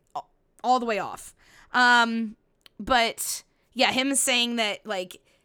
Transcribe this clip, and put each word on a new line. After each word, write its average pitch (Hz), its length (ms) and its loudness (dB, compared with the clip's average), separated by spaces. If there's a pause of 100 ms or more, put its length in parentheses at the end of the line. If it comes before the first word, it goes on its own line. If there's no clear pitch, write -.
(160)
all, - 160 -10 (320)
all 254 160 2
the 240 60 -4
way 220 120 -2
off. - 360 -10 (400)
Um, 233 640 2 (420)
but, 233 640 0 (300)
yeah, 247 180 2
him 269 240 0
saying 240 400 0
that, 214 300 -4
like, 190 320 -8 (280)